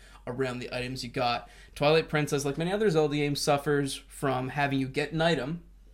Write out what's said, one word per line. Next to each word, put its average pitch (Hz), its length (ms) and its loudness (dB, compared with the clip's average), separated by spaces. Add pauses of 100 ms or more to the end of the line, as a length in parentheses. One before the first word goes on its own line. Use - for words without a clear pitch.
(260)
around 123 340 -4
the - 160 -10
items 127 280 -6
you 120 80 -10
got. 120 360 -2 (280)
Twilight 156 340 4
Princess, 147 340 0
like 139 140 -2
many 165 140 -2
other 208 180 4
Zelda 151 280 4
games, 143 220 0
suffers 143 680 0
from 131 420 -4
having 139 300 0
you 131 80 -2
get 143 240 -4
an 160 100 0
item. 165 400 0 (320)